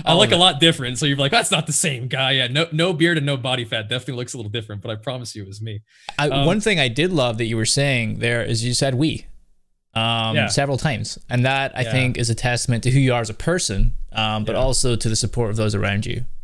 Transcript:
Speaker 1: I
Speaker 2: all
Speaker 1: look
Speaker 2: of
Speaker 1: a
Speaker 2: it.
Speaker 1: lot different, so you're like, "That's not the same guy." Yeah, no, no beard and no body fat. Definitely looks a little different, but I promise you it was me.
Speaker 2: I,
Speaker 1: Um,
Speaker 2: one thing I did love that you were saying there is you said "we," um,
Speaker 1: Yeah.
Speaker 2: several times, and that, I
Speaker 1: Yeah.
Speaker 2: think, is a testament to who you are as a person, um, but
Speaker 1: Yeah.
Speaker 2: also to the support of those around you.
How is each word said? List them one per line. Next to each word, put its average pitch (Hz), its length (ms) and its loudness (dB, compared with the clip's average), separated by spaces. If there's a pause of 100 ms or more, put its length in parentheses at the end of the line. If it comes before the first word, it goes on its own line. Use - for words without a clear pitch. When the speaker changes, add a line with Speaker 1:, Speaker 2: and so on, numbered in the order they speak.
Speaker 1:
I 160 60 4
Speaker 2:
all 165 60 6
Speaker 1:
look 208 100 6
Speaker 2:
of - 60 4
Speaker 1:
a - 20 4
Speaker 2:
it. - 20 2
Speaker 1:
lot 170 220 4
different, 135 380 2
so 156 60 -2
you're 139 120 2
like, 139 160 0
"That's 233 180 2
not 160 160 0
the 156 60 -4
same 131 340 -2
guy." 131 260 -2
Yeah, 131 140 2
no, 147 240 0
no 165 220 2
beard 165 240 2
and 143 100 0
no 143 100 0
body 127 280 -4
fat. 110 240 -6
Definitely 123 260 -6
looks 120 200 -8
a - 20 -10
little 107 160 -8
different, 107 300 -8
but 117 100 -8
I - 20 -4
promise 123 400 -10
you 107 80 -12
it 95 60 -12
was 98 120 -16
me. 110 220 -10 (340)
Speaker 2:
I, 147 120 0
Speaker 1:
Um, 139 180 2
Speaker 2:
one 196 140 2
thing 202 180 0
I 135 100 2
did 143 240 0
love 123 260 0
that 117 80 -2
you 113 100 -2
were 110 100 0
saying 120 540 0
there 117 220 0
is 113 220 -2
you 123 80 -2
said 135 220 0
"we," 127 320 -2 (680)
um, 113 420 0
Speaker 1:
Yeah. 143 100 2
Speaker 2:
several 139 320 0
times, 113 400 -4 (100)
and 123 160 2
that, 135 320 0
I 127 60 -2
Speaker 1:
Yeah. 113 100 -2
Speaker 2:
think, 127 260 2
is 117 120 0
a 117 60 2
testament 120 480 0
to 123 80 4
who 139 80 6
you 131 120 4
are 120 80 2
as 107 100 -4
a 101 40 -8
person, 117 600 2 (180)
um, 107 320 -2
but 110 80 -2
Speaker 1:
Yeah. - 80 0
Speaker 2:
also 127 360 2
to 113 120 0
the 110 80 2
support 117 340 -2
of 107 60 -2
those 107 180 0
around 101 320 0
you. - 180 -4 (200)